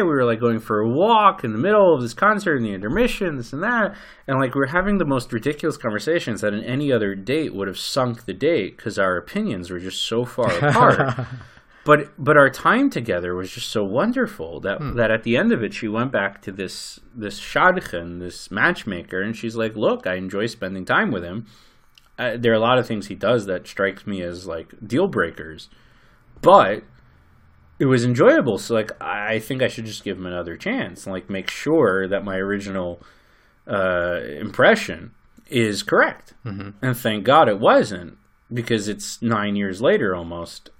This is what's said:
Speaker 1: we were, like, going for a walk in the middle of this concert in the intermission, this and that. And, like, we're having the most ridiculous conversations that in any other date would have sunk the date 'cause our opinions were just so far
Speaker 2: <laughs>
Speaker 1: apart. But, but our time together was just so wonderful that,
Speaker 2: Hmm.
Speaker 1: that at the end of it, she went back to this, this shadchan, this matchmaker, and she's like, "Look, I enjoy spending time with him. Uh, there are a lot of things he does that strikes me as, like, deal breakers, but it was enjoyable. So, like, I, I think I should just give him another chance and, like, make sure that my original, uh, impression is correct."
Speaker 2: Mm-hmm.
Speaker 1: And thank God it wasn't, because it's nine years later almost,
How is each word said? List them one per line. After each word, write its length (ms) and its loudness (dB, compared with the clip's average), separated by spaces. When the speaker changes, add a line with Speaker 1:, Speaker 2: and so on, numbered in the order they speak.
Speaker 1:
we 60 2
were, 160 2
like, 140 2
going 200 2
for 220 0
a 60 2
walk 560 4
in 100 -4
the 40 -4
middle 380 6
of 80 -2
this 100 -6
concert 440 2
in 40 0
the 100 -2
intermission, 680 -2
this 140 -10
and 120 -6
that. 320 -2
And, 120 0
like, 140 0
we're 140 2
having 320 0
the 80 2
most 260 -2
ridiculous 420 -2
conversations 680 -2
that 120 0
in 100 -4
any 280 -2
other 240 2
date 400 -2
would 120 -4
have 120 -8
sunk 460 -2
the 80 -6
date 440 0
'cause 220 -6
our 180 2
opinions 540 -6
were 80 -8
just 280 -8
so 160 0
far 280 -2
Speaker 2:
<laughs> 100 -2
Speaker 1:
apart. 640 4
But, 360 6
but 180 4
our 140 8
time 400 2
together 420 -2
was 160 -6
just 200 -10
so 140 -2
wonderful 760 -2
that, 160 -2
Speaker 2:
Hmm. 180 -6
Speaker 1:
that 140 2
at 140 0
the 120 2
end 160 4
of 120 2
it, 100 -4
she 140 -6
went 240 -2
back 320 -2
to 80 -10
this, 480 -10
this 240 -10
shadchan, 800 0
this 320 -12
matchmaker, 680 -2
and 160 -4
she's 200 -8
like, 200 -4
"Look, 300 -2
I 80 -2
enjoy 320 -4
spending 400 -8
time 260 0
with 120 -4
him. 240 -10
Uh, 200 -4
there 120 4
are 100 4
a 80 2
lot 80 6
of 80 2
things 220 -6
he 80 -10
does 320 0
that 200 -6
strikes 380 -4
me 160 -6
as, 260 -10
like, 280 -10
deal 240 0
breakers, 600 -6
but 420 6
it 60 2
was 200 4
enjoyable. 520 4
So, 180 -6
like, 160 0
I, 340 -4
I 40 -2
think 220 -6
I 60 4
should 180 -6
just 200 -12
give 120 -4
him 80 -10
another 320 -6
chance 480 -6
and, 80 -8
like, 160 -8
make 200 -6
sure 580 2
that 160 -2
my 140 -6
original, 640 -4
uh, 520 0
impression 720 2
is 340 0
correct." 500 0
Speaker 2:
Mm-hmm. 240 -10
Speaker 1:
And 160 0
thank 280 -2
God 240 6
it 100 0
wasn't, 580 2
because 340 -2
it's 340 -10
nine 340 -2
years 260 -4
later 340 2
almost, 540 -12